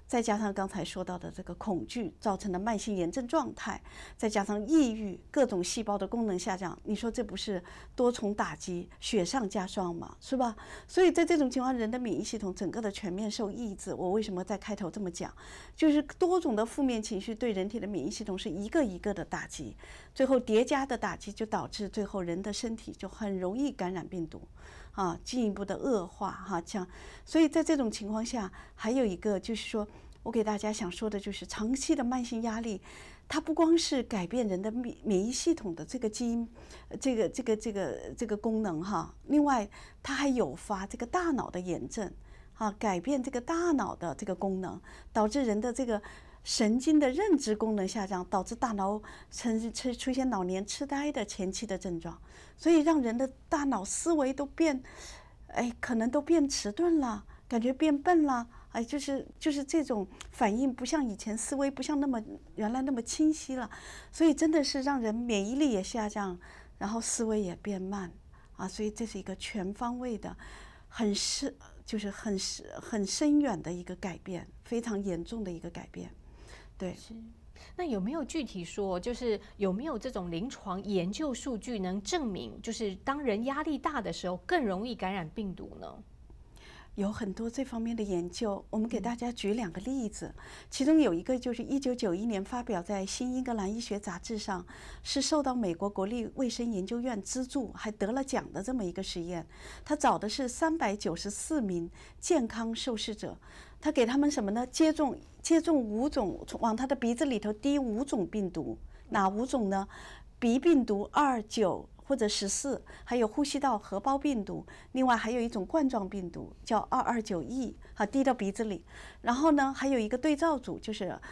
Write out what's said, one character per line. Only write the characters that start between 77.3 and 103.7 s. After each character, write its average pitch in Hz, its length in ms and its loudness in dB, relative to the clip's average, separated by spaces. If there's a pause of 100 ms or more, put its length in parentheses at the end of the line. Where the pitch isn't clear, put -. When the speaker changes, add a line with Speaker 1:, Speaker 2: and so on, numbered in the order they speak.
Speaker 2:
那 359 100 -4
有 226 140 0
没 202 120 0
有 320 120 -2
具 302 200 -4
体 185 200 -8
说， 185 360 -2
就 240 140 -4
是 233 260 0 (180)
有 190 160 2
没 240 120 -2
有 285 120 -2
这 247 140 -6
种 180 200 -4
临 180 180 -2
床 190 340 -6
研 185 280 2
究 294 220 -2
数 240 240 -4
据 226 220 -4
能 190 220 -2
证 330 260 0
明， 165 340 -6
就 226 100 -6
是 208 260 -4
当 277 240 -2
人 233 240 0
压 277 180 -2
力 302 140 0
大 277 240 -2
的 185 120 -4
时 - 140 -6
候 180 180 -2
更 339 180 2
容 196 240 0
易 240 80 -4
感 190 180 -2
染 170 160 -4
病 202 260 -6
毒 - 240 -12
呢？ 80 80 -10 (1080)
Speaker 1:
有 202 160 0
很 214 200 -4
多 226 160 -4
这 262 160 -4
方 240 160 -6
面 226 160 -2
的 220 60 -2
研 175 260 0
究， 202 440 -2
我 214 80 -2
们 226 100 0
给 208 100 0
大 233 160 -2
家 240 160 -4
举 208 220 0
两 220 180 -4
个 190 100 -8
例 247 280 -2
子， - 260 -10
Speaker 2:
嗯。 - 80 -18 (260)
Speaker 1:
其 - 140 0
中 311 160 10
有 214 140 8
一 170 80 0
个 254 160 0
就 247 160 -2
是 233 100 -4
一 269 160 0
九 254 140 0
九 220 200 0
一 202 120 -2
年 202 180 0
发 240 200 -6
表 190 180 -2
在 190 240 -2
《新 247 300 -2
英 254 80 0
格 247 100 -2
兰 202 180 0
医 226 80 -4
学 208 200 -4
杂 175 180 -8
志》 220 240 -6
上， 180 240 -4 (380)
是 - 180 0
受 294 220 4
到 262 100 2
美 202 220 0
国 196 120 -2
国 196 200 0
立 233 280 -2
卫 262 140 0
生 240 220 -2
研 190 120 0
究 233 160 -4
院 240 220 -2
资 254 240 -4
助， 254 280 -2
还 214 180 -6
得 208 200 0
了 269 120 0
奖 - 280 -2
的 175 120 -4
这 254 100 -4
么 240 100 0
一 175 80 -2
个 190 120 -4
实 180 180 -6
验。 170 240 -6 (400)
他 302 100 0
找 240 220 6
的 190 100 -2
是 247 200 -2
三 320 280 2
百 214 200 2
九 185 200 -2
十 202 140 -6
四 294 320 -2
名 175 280 0 (300)
健 277 280 4
康 226 260 -4
受 226 240 -4
试 214 180 -6
者， 143 220 -8 (420)